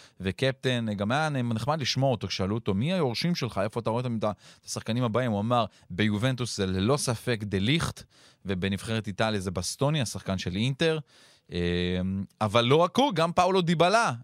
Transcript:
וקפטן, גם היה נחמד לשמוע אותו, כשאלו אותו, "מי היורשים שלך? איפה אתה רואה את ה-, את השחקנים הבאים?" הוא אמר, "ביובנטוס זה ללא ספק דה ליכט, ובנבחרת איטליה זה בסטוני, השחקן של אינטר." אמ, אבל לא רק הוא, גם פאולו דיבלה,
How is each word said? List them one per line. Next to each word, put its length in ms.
וקפטן, 760
גם 180
היה 160
נחמד 520
לשמוע 300
אותו, 180
כשאלו 260
אותו, 200
"מי 180
היורשים 420
שלך? 300
איפה 160
אתה 100
רואה 100
את 80
ה-, 60
את 60
השחקנים 380
הבאים?" 260
הוא 100
אמר, 240
"ביובנטוס 640
זה 100
ללא 300
ספק 460
דה 160
ליכט, 440
ובנבחרת 600
איטליה 340
זה 100
בסטוני, 500
השחקן 380
של 180
אינטר." 420
אמ, 40
אבל 240
לא 120
רק 200
הוא, 180
גם 180
פאולו 300
דיבלה, 500